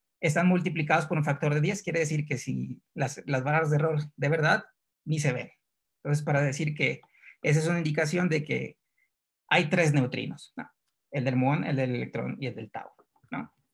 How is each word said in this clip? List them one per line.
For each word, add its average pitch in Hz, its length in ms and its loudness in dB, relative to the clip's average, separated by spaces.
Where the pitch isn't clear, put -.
están 170 280 2
multiplicadas 165 580 2
por 165 120 0
un 151 60 2
factor 147 300 0
de 151 80 2
diez, 196 220 0
quiere 165 160 -2
decir 156 260 0
que 139 120 -4
si 127 440 -6
las, 135 320 -4
las 131 160 0
barras 151 260 2
de 151 80 4
error 156 220 0
de 143 140 -2
verdad, 165 360 2
ni 156 140 -2
se 139 140 2
ven. 123 180 -8
Entonces, 147 200 0
para 143 180 2
decir 147 320 -2
que 135 280 -2
esa 151 160 4
es 156 80 0
una 175 100 2
indicación 160 500 0
de 156 160 0
que 127 340 -6
hay 160 220 2
tres 170 240 4
neutrinos, - 600 -2
¿no? - 140 -12
El 131 140 -4
del 131 100 0
muón, 135 280 2
el 151 120 -2
del 127 200 0
electrón 123 440 -6
y 131 80 -6
el 110 80 -8
del 110 160 -14
tau, - 180 -12
¿no? - 220 -10